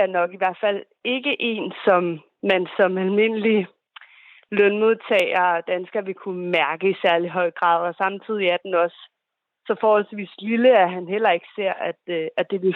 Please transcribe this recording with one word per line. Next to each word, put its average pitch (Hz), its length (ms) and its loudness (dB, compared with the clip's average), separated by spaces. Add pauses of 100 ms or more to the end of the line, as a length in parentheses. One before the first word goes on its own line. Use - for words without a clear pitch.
er 190 40 2
nok 180 260 -2
i 202 40 -16
hvert 185 240 -2
fald 202 220 -2 (200)
ikke 254 380 -4
en, 202 320 -4 (120)
som 175 340 2 (240)
man 185 240 0 (100)
som 185 200 2
almindelig 208 680 0 (920)
lønmodtager 208 840 2 (120)
og 170 100 -10
dansker 185 340 -4
vil 190 120 -6 (100)
kunne 180 220 -8 (140)
mærke 160 300 0
i 185 160 -2
særlig 175 260 2
høj 175 280 -2
grad, 170 280 2
og 170 80 -6
samtidig 196 520 -4
er 175 180 2
den 190 80 -6
også 170 260 0 (680)
så 214 140 -2
forholdsvis 208 580 0
lille, 233 320 4 (120)
at 175 80 2
han 180 160 -8
heller 202 240 0
ikke - 240 -4
ser, 196 180 -4 (160)
at, 170 200 -10
øh, 165 180 -4 (100)
at 175 140 -4
det 190 100 -4
vil 185 140 0